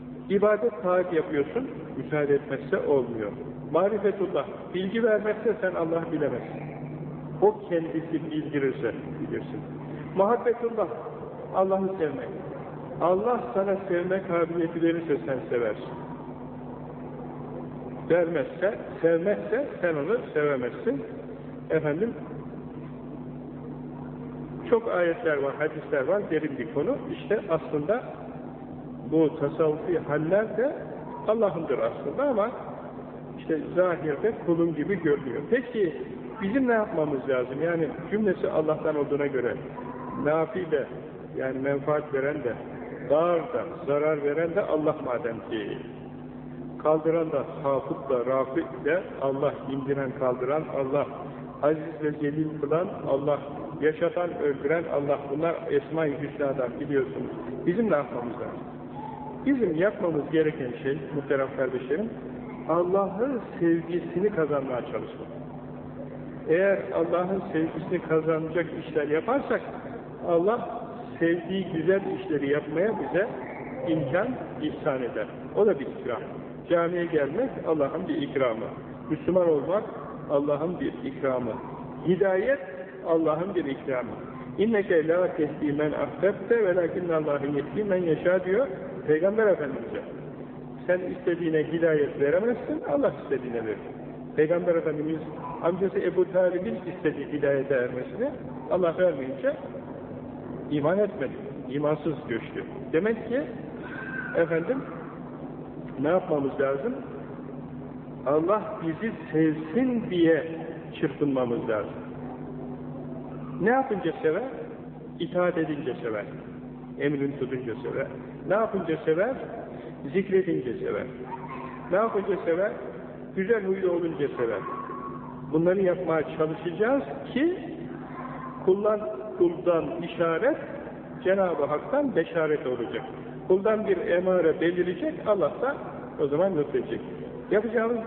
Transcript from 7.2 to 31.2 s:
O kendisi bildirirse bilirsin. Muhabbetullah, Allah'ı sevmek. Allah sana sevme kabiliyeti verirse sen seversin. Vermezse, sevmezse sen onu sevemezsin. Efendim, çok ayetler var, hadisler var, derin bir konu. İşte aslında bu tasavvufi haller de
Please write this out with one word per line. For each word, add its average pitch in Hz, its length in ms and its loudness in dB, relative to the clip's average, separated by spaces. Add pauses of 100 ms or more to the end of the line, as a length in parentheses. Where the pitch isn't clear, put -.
O 214 260 6
kendisi 160 600 0
bildirirse 139 640 0 (280)
bilirsin. - 400 -6 (560)
Muhabbetullah, 226 720 2 (640)
Allah'ı 190 340 2 (100)
sevmek. 131 300 -2 (720)
Allah 190 400 4 (140)
sana 196 220 2 (120)
sevme 180 400 2
kabiliyeti 170 540 2
verirse 165 340 2 (100)
sen 135 120 0 (120)
seversin. 117 380 0 (2250)
Vermezse, 170 680 2 (240)
sevmezse 202 640 2 (140)
sen 170 140 2
onu 160 240 0 (160)
sevemezsin. 147 680 0 (680)
Efendim, 160 440 2 (2500)
çok 226 180 4
ayetler 165 480 2
var, 139 220 0
hadisler 147 480 0
var, 196 240 2
derin 147 280 0
bir 113 160 -6
konu. 175 220 2 (160)
İşte - 280 0 (100)
aslında 202 520 0 (1120)
bu 156 280 6
tasavvufi 151 580 2
haller 156 580 2
de 277 200 2 (520)